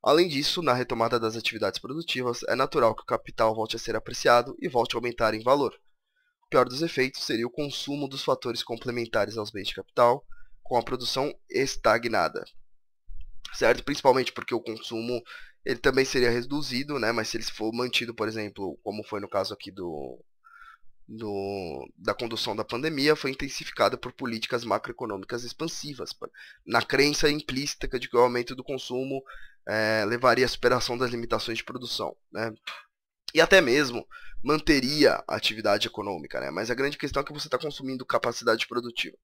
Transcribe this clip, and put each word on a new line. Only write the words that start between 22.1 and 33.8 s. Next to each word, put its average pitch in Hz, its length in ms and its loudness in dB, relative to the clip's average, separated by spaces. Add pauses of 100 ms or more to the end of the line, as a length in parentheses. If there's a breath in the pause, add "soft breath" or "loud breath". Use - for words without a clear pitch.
condução 113 400 -4
da 107 100 -4
pandemia, 147 520 2
foi 139 160 -4
intensificada - 680 0
por - 140 -10
políticas 117 500 -4
macroeconômicas 113 800 -4
expansivas, 151 720 -8
pa-, - 180 -14 (340 loud breath)
na 113 160 4
crença 147 480 4
implícita 143 680 -2
de 120 100 -6
que - 80 0
o 120 40 8
aumento 123 340 4
do 127 80 -12
consumo, 135 580 -6 (480 loud breath)
é, 110 380 2
levaria 123 400 6
à - 20 0
superação 123 480 2
das 123 140 0
limitações 117 480 -2
de - 60 -10
produção, 120 520 -6 (140)
né? 110 240 -6 (800 loud breath)
E 151 60 6
até 190 200 8
mesmo 127 460 2 (360 loud breath)